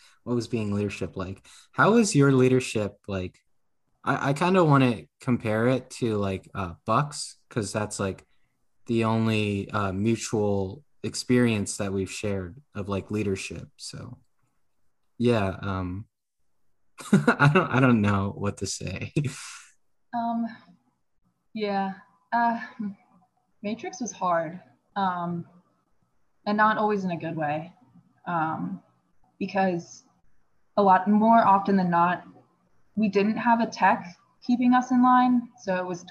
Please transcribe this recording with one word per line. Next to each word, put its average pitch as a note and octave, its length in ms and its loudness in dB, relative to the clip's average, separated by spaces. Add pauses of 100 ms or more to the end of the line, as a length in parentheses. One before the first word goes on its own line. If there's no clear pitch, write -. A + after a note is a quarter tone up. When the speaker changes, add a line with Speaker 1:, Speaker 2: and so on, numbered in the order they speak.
(240)
Speaker 1:
what A#2+ 120 -4
was A#2 100 -2
being G#2+ 280 -4
leadership G2+ 420 -4
like? F#2+ 300 -10 (260)
How E3 200 4
was A3+ 220 2
your C#3 180 6
leadership B2+ 640 2 (100)
like? F#2+ 300 -8 (680)
I, C3 240 -2
I C#3+ 60 0
kinda F3+ 280 2
wanna C3+ 420 4 (180)
compare A2+ 460 0
it B2+ 200 -2 (120)
to, A2 180 -2
like, F#2+ 360 -4
uh, F2+ 200 -8 (100)
Bucks, C#3+ 520 -2 (120)
'cause G#2 240 -4
that's, G#2+ 260 -4
like, G2 280 -6 (600)
the A2+ 160 2
only, A2 680 0
uh, G2+ 220 -2
mutual G2+ 920 -2 (180)
experience A2+ 760 0
that G2 160 -4
we've F#2+ 180 -4
shared G2 480 -6 (140)
of, G2+ 160 -8
like, G2 200 -4
leadership. G2 680 -4
So - 420 -16 (960)
yeah, A2+ 460 0
um, F#2+ 420 -6 (960)
<laughs> - 140 -6
I D3+ 420 4
don't, F3 160 2
I B2 100 2
don't A#2+ 220 6
know G2+ 340 0
what G2 220 -6
to G2 80 -6
say. G2 520 -10
<laughs> D3 60 2 (880)
Speaker 2:
Um, A#3 320 -4 (1040)
yeah, G3 400 -4 (400)
uh, A#3 260 2 (1040)
Matrix A3+ 380 -8
was A3 120 -8
hard, F3+ 460 -4 (360)
um, F3 500 -4 (1000)
and G#3 100 0
not G#3+ 220 2
always G#3 260 -2
in F3+ 60 -4
a E3 80 -4
good D#3+ 180 -8
way, D#3 360 -6 (540)
um, F3 540 -4 (580)
because F#3+ 680 -4 (720)
a G#3 40 4
lot F#3 260 6
more A3 380 6
often G3 300 4
than F3+ 140 2
not, F3 340 2 (720)
we G#3+ 160 0
didn't G3+ 260 2
have A#3 240 2
a A3 60 0
tech - 400 0 (400)
keeping B3 260 2
us B3+ 180 2
in B3 120 4
line, B3+ 460 4 (100)
so F#3 180 -4
it F3+ 100 -4
was F3+ 240 -8